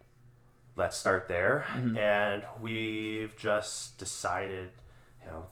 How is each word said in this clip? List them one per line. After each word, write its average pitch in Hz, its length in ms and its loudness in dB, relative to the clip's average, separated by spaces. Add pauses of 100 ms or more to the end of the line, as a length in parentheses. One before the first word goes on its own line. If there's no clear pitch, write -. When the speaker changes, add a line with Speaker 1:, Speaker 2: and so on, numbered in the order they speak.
(760)
Speaker 1:
let's 87 220 2
start 95 300 2
there. 98 460 4
Speaker 2:
Mm-hmm. 123 240 0
Speaker 1:
And 104 460 4 (160)
we've 110 760 -4
just - 640 -2
decided, 92 680 -4 (520)
you - 100 -20
know, 82 200 -10